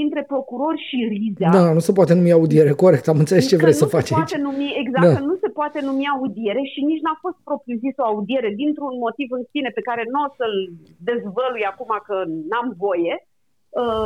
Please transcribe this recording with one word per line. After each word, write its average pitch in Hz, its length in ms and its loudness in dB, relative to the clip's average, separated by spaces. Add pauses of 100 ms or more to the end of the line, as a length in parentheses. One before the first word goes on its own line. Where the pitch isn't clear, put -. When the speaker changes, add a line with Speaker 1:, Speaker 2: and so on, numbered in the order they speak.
Speaker 1:
dintre 294 220 -2 (100)
procuror 277 420 -4 (120)
și - 100 -8 (200)
Rizia. 196 420 0
Speaker 2:
Da, 175 140 6
nu 160 160 2
se 208 100 2
poate 170 160 4
numi 175 240 4
audiere, 156 340 6 (120)
corect, 170 240 6
am 156 140 2
înțeles 156 260 4
ce 190 80 6
Speaker 1:
Că 156 80 2
Speaker 2:
vrei 151 160 6
să - 40 6
Speaker 1:
nu 147 60 2
se 170 60 0
Speaker 2:
faci 151 140 0
aici. - 100 2
Speaker 1:
poate 320 160 -4 (100)
numi, 277 220 -4 (140)
exact, 254 260 2
Speaker 2:
Da. 254 100 6
Speaker 1:
că 277 120 -4
nu 370 140 0
se 415 140 -2
poate 294 200 -4 (100)
numi 269 180 -2 (100)
audiere 226 460 -4 (100)
și - 80 -10 (100)
nici 311 160 -2
n-a 320 180 -2
fost 359 140 -8 (100)
propriu-zis 262 540 -6
o - 100 0
audiere 214 380 -2 (120)
dintr-un 294 320 -4 (120)
motiv 294 220 -6 (100)
în 247 140 -8
sine 277 220 -4
pe - 140 -8
care 233 140 -4 (100)
n-o 285 140 -2 (120)
să-l 220 180 -4 (540)
dezvălui 233 600 -4
acum 220 180 -12 (180)
că 202 80 -4 (340)
n-am 247 180 -4 (180)
voie, 175 280 -2 (100)
uh, - 800 -6